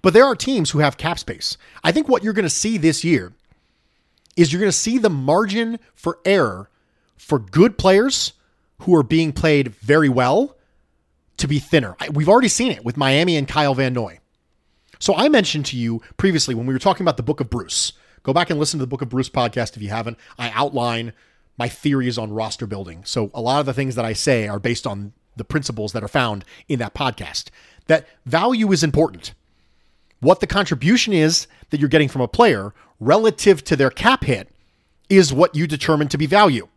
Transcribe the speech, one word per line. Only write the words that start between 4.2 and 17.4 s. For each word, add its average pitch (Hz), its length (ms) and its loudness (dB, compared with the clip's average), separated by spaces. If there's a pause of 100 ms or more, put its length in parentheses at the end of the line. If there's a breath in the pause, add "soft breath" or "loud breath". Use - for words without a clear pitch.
is 160 160 4
you're 175 80 -2
gonna 202 120 0
see 233 260 -2
the 220 100 0
margin 202 720 -2 (160 soft breath)
for - 300 -6
error 117 440 0 (480)
for - 220 -2
good 151 400 2
players 202 540 2 (480)
who 180 160 2
are 147 80 4
being 156 280 0
played 143 440 0
very 143 320 2
well 131 480 0 (800)
to - 100 -4
be 143 140 -2
thinner. 120 400 0
I, - 80 -8
we've 151 200 -2
already 233 200 6
seen 233 240 0
it - 120 -10
with 120 120 -4
Miami 143 400 2
and 139 100 -2
Kyle 143 280 0
Van 127 200 -2
Noy. 113 240 -8 (800 soft breath)
So - 160 0
I 214 140 2
mentioned 185 380 2
to 131 100 -8
you 113 260 -4 (140)
previously 160 380 0
when 117 120 -6
we 135 80 -2
were 131 60 -2
talking 190 240 0
about 165 120 0
the 120 60 -8
Book 147 180 -4